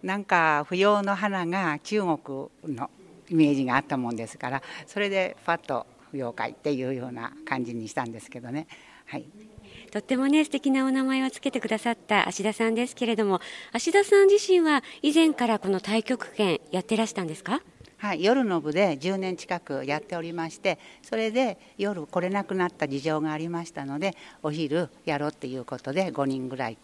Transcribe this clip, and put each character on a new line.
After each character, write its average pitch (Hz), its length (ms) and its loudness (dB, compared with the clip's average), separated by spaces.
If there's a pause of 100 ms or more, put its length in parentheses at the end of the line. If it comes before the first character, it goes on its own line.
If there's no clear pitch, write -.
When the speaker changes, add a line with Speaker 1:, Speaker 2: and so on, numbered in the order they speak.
Speaker 1:
な 190 140 -2
ん 202 80 -6
か、 156 440 4
舞 180 100 -2
踊 202 220 6
の 202 140 0
花 190 320 -2
が 170 320 -2
中 208 220 -2
国 139 480 -4 (140)
の 135 280 -8 (360)
イ 180 60 -6
メ 160 120 8
ー 143 100 4
ジ 135 100 0
が 127 100 2
あ 135 40 6
っ 139 40 -4
た 143 140 -4
も 123 140 -4
ん 117 40 -6
で 117 120 -8
す - 100 -16
か 127 140 -6
ら、 131 120 -6 (220)
そ - 140 -8
れ 202 100 0
で 190 260 -2 (100)
パ 170 80 2
ッ 170 40 0
と 131 300 -4 (260)
舞 139 80 -4
踊 120 100 -4
会 - 200 -6
っ - 20 -16
て 147 200 -2
い 127 140 -2
う 135 60 -2
よ 127 140 -6
う 123 40 -10
な 117 220 -10 (100)
感 127 220 -2
じ 117 80 -8
に 113 140 -6
し 104 60 -12
た 135 100 -2
ん 117 80 -6
で 113 80 -12
す - 100 -20
け 123 100 -14
ど 120 100 -14
ね。 113 180 -8 (400)
は - 100 -10
い。 - 80 -10 (680)
Speaker 2:
と 208 80 -4
っ - 40 -12
て 262 120 0
も 262 120 2
ね、 302 160 6
素 302 80 -2
敵 277 180 0
な 262 160 4
お 269 60 2
名 262 120 2
前 262 200 2
を 262 80 0
つ - 100 -16
け 277 80 0
て 269 100 -2
く 220 80 -6
だ 220 120 0
さ 233 120 -2
っ 226 40 0
た - 320 2
芦 185 160 -6
田 214 100 0
さ 226 160 0
ん 226 60 0
で 240 100 0
す - 80 -10
け 240 140 -4
れ 226 80 0
ど 214 100 0
も、 190 160 0 (320)
芦 247 180 -2
田 392 120 6
さ 403 200 8
ん 392 40 10
自 403 200 6
身 370 120 6
は 302 240 4 (180)
以 302 100 2
前 320 220 6
か 240 140 0
ら 220 100 2
こ 190 120 -2
の 190 100 2
太 220 240 0
極 - 340 -4
拳 185 240 2 (100)
や 180 100 0
っ - 20 -6
て 220 120 -2
ら 220 120 2
し - 60 -8
た - 100 -4
ん 165 40 -4
で 160 60 -6
す - 100 -14
か？ 247 200 -4 (340)
Speaker 1:
は 208 160 -4
い、 156 100 -4
夜 247 200 6
の 185 160 2
部 147 140 -4
で 175 240 2
十 180 200 -2
年 185 200 -4
近 175 220 -6
く 135 260 -6
や 143 140 -2
っ - 20 -14
て 175 160 -8
お 170 40 -6
り 170 120 -8
ま 165 160 -6
し - 100 -18
て、 180 180 0 (240)
そ - 140 -8
れ 220 160 -2
で 233 260 0 (200)
夜 196 280 -4
来 - 140 -4
れ 180 100 -2
な 196 140 -2
く 196 100 -6
な 185 140 0
っ 175 40 -4
た - 160 -4
事 139 120 -4
情 156 220 -2
が 156 100 -2
あ 151 60 -6
り 160 100 -6
ま 170 160 -6
し 165 80 -14
た 143 140 -10
の 139 140 -8
で、 185 160 -4 (280)
お 151 80 -2
昼 156 380 -2 (160)
や 151 120 -2
ろ 147 120 -2
う - 0 -
っ 151 40 -12
て - 140 -14
い 127 100 -8
う 123 80 -10
こ 127 140 -10
と 135 140 -8
で 180 180 -2
五 139 140 -2
人 131 240 -4
ぐ 131 80 -10
ら 127 120 -4
い 113 140 -14